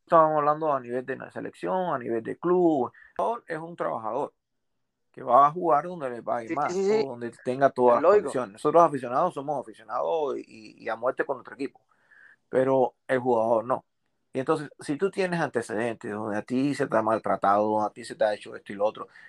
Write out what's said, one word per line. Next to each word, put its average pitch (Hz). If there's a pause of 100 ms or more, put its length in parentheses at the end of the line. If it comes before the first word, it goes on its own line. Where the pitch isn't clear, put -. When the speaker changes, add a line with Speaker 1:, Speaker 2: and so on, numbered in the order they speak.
Speaker 1:
Estamos 156
hablando 151
a 131
nivel 123
de 135
la -
selección, 170
a 131
nivel 117
de 123
club. 165 (320)
El -
jugador 233
es 160
un 165
trabajador 127 (800)
que 131
va 131
a -
jugar 160
donde 175
le 117
pague 113
Speaker 2:
Sí, 165
Speaker 1:
más 147
Speaker 2:
sí, 190
sí. 214
Speaker 1:
o 135
donde 120 (120)
tenga 131
todas 123
Speaker 2:
Es 120
Speaker 1:
las 123
Speaker 2:
lógico. 196
Speaker 1:
condiciones. 120
Nosotros 156
aficionados 147
somos 143
aficionados 123
y, 110
y 113
a 110
muerte 127
con 135
nuestro 117
equipo. 127 (680)
Pero 131 (120)
el 131
jugador 117
no. 120 (480)
Y 131
entonces, 151 (120)
si 143
tú 190
tienes 180
antecedentes 113
donde 107
a 104
ti 131
se 131
te -
ha 110
maltratado, 104
donde 107
a 101
ti 120
se -
te 110
ha 107
hecho 107
esto -
y 101
lo 101
otro, 110 (200)